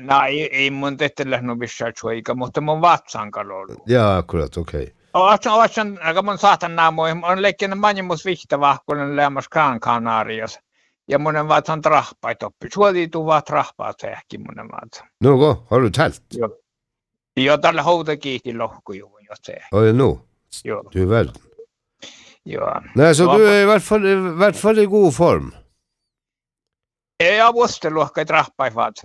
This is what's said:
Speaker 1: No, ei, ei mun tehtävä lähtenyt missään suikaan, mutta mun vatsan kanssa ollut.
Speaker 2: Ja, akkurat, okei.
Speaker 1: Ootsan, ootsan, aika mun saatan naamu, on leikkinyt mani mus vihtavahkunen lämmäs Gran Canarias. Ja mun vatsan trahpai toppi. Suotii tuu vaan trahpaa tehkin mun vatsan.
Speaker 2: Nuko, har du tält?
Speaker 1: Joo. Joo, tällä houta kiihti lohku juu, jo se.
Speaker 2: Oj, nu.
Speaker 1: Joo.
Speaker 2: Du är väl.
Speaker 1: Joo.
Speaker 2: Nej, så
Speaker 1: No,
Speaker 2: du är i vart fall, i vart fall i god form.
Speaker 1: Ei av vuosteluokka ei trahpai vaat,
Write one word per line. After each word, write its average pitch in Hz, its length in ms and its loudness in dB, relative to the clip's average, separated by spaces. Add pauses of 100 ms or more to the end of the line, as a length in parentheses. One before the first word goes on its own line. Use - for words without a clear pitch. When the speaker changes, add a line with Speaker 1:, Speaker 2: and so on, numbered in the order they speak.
Speaker 1:
No, 139 260 2
ei, 147 140 -4 (100)
ei 139 200 -2
mun 139 260 -6
tehtävä 143 340 -4
lähtenyt 123 260 -4
missään 117 380 -8
suikaan, 117 420 -6
mutta 127 240 -6
mun 156 200 -2
vatsan 139 500 0
kanssa 101 220 -10
ollut. 95 320 -14
Speaker 2:
Ja, 110 320 4
akkurat, 82 400 -4
okei. 73 360 -10 (200)
Speaker 1:
Ootsan, 202 400 2
ootsan, 214 480 0
aika 160 200 0
mun 202 160 -4
saatan 170 380 2
naamu, 165 260 2
on 170 400 -2
leikkinyt 196 380 -2
mani 202 220 0
mus 175 240 -6
vihtavahkunen 143 880 -2
lämmäs 143 320 -2
Gran 139 320 0
Canarias. 113 800 -4 (480)
Ja 139 120 0
mun 151 280 -4
vatsan 151 340 0
trahpai 139 540 0
toppi. - 380 -12
Suotii 190 340 2
tuu 165 180 -6
vaan 156 180 2
trahpaa 110 500 -6
tehkin 107 480 -14
mun 113 300 -18
vatsan. - 360 -20 (160)
Speaker 2:
Nuko, 139 460 4
har 120 120 2
du 120 80 2
tält? 131 320 -2 (120)
Speaker 1:
Joo. 117 160 -6 (880)
Joo, 139 200 4
tällä 165 260 0
houta 160 340 0
kiihti 131 360 -8
lohku 113 400 -10
juu, 101 260 -20 (100)
jo 104 120 -16
se. - 160 -16 (140)
Speaker 2:
Oj, 110 220 4
nu. 117 260 2 (440)
Speaker 1:
Joo. 107 200 -8 (100)
Speaker 2:
Du 92 80 -2
är 92 40 2
väl. 95 260 0 (1120)
Speaker 1:
Joo. - 360 -8 (140)
Speaker 2:
Nej, 151 200 6
så 160 100 4
Speaker 1:
No, 175 120 6
Speaker 2:
du 214 100 8
är 202 160 4
i - 20 4
vart 208 180 4
fall, 214 220 0
i 196 100 4
vart 185 400 0
fall 214 240 2
i 208 60 4
god 190 300 4
form. 90 360 2 (1700)
Speaker 1:
Ei 185 220 2
av 233 160 6
vuosteluokka 160 640 -2
ei 156 80 -4
trahpai 143 460 -2
vaat, 113 300 -4